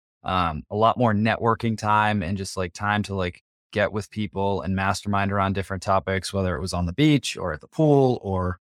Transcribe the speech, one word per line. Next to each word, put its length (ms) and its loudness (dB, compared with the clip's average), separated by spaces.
um, 480 -2
a 60 -6
lot 200 4
more 160 4
networking 640 0
time 460 2
and 160 -4
just, 180 -8
like, 160 -4
time 300 -2
to, 120 -6
like, 280 -4
get 220 0
with 160 -6
people 540 -4
and 120 -2
mastermind 560 0
around 220 0
different 300 -6
topics, 500 -2
whether 240 0
it 40 -6
was 120 -6
on 140 -2
the 60 -4
beach 440 2
or 160 -6
at 80 -8
the 80 -20
pool 540 4
or, 380 -2